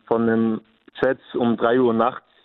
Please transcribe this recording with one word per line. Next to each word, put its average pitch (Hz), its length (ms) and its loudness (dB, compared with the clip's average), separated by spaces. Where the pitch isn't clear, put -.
von 113 160 0
einem 113 380 0
Chat 131 180 0
um 117 220 0
drei 120 240 0
Uhr 120 120 2
nachts 117 300 -2